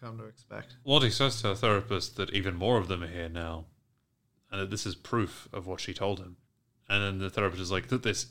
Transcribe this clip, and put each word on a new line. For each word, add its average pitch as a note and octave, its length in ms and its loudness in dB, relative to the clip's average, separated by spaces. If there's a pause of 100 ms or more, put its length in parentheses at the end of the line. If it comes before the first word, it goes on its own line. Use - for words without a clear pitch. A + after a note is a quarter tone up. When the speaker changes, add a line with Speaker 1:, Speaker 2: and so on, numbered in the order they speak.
Speaker 1:
come A#2 180 -10
to A2 80 -12
expect. - 580 -16
Speaker 2:
Lottie C#3 260 8
says C3 320 2
to G#2+ 60 2
her G2 80 2
therapist G2+ 640 2
that F#2+ 140 -4
even F#2+ 220 0
more F#2 240 4
of F2+ 80 0
them E2+ 160 -2
are E2+ 60 -6
here E2+ 200 -6
now, E2 360 -6 (880)
and G2 80 -4
that F#2+ 100 -4
this G#2 160 -4
is F#2+ 80 -4
proof - 580 -2
of F#2 140 -8
what F2+ 140 -6
she - 120 -8
told G2 280 -2
him. F2+ 160 -14 (520)
And G2+ 140 4
then G2 160 -2
the F#2+ 120 -4
therapist F#2+ 300 0
is F#2 120 -4
like, F#2 160 0
"That B2+ 160 0
this G#2 260 0